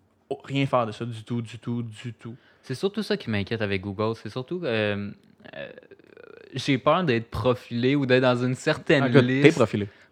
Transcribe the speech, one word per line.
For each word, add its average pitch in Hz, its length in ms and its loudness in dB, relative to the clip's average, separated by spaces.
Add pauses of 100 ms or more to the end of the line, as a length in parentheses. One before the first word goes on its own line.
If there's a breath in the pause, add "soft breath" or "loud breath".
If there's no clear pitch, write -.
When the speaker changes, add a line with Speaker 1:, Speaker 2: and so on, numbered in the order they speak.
(440)
Speaker 1:
rien 139 220 -2
faire 127 200 2
de 107 60 -6
ça 120 140 -10
du 113 180 -10
tout, 120 180 -6
du 113 180 -14
tout, 120 240 -6
du 113 300 -12
tout. 117 220 -16 (260 soft breath)
Speaker 2:
C'est 131 140 -10
surtout 196 280 -4
ça 208 140 -2
qui - 120 -10
m'inquiète 104 320 -4
avec 98 200 -2
Google. 104 400 -4
C'est 110 80 -14
surtout, 147 360 -8
euh, 104 440 -2 (460)
euh, 69 140 -12 (840)
j'ai 131 240 0
peur 165 260 2
d'être 117 260 0
profilé 120 680 0
ou 143 100 0
d'être 127 180 4
dans 123 120 4
une 127 200 -2
certaine 147 480 2
Speaker 1:
Ah, 131 60 2
écoute, 127 140 8
Speaker 2:
liste. 131 200 2
Speaker 1:
t'es 151 80 10
profilé. 107 360 0 (240 soft breath)